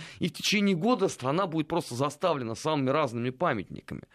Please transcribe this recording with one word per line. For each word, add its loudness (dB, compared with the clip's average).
и 0
в -2
течение 2
года 2
страна 0
будет -2
просто -2
заставлена 0
самыми 0
разными 0
памятниками. -4